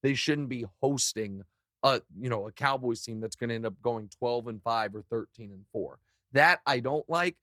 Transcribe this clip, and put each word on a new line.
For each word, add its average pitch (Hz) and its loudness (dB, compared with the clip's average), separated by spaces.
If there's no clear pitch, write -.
They 135 4
shouldn't 147 0
be 120 -6
hosting 110 0
a, 135 4
you 127 -4
know, 110 -2
a 107 -14
Cowboys 127 0
team 110 -8
that's 110 -6
gonna 117 -4
end 113 -4
up 101 -4
going 113 -2
twelve 120 -4
and 110 -10
five 113 0
or 107 -10
thirteen 110 -8
and 98 -18
four. 73 -6
That 156 8
I 135 2
don't 135 -2
like 170 0